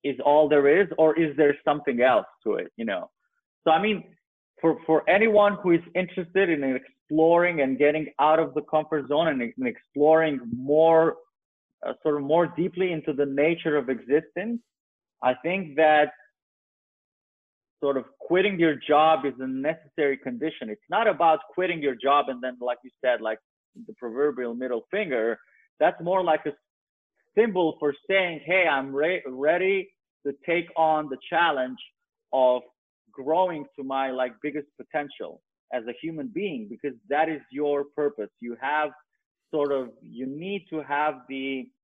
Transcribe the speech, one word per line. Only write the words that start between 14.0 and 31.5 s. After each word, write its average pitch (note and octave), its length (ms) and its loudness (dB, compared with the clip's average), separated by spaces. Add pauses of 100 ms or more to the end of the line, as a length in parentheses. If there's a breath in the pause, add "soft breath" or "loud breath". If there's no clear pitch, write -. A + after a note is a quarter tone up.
I B2+ 200 2
think E3+ 340 -6
that D3+ 360 4 (1700)
sort C#3 140 0
of B2+ 80 -4 (160)
quitting F#3+ 380 0
your D#3+ 180 2 (120)
job D3+ 380 4
is C3 140 -4
a C3 60 -6
necessary C#3 680 -4
condition. B2+ 540 -8
It's G#2+ 180 -10
not A3 200 0
about D#3+ 320 2 (120)
quitting F3 300 -4
your C3+ 140 -2
job C#3 320 2
and B2 120 -8
then, B2+ 200 -8
like B2 240 -4
you B2+ 60 -20 (140)
said, A#2+ 160 2
like, A2 180 -6 (480)
the A2 80 -18
proverbial B2 600 -4
middle B2 360 -6
finger. B2+ 480 -2 (420 soft breath)
That's E3 220 0
more F#3 220 -2
like D#3 220 0
a C#3+ 60 -6 (840)
symbol F#3 420 2
for D3 140 -2 (160)
saying, F3+ 380 0
"Hey, F3+ 200 2
I'm C#3 280 -2
re-, E3 320 -2
ready F3+ 640 0 (360)
to C#3 60 -4 (140)
take E3+ 300 -2
on D#3 340 2
the B2+ 80 -8 (100)
challenge C#3+ 500 -2 (540)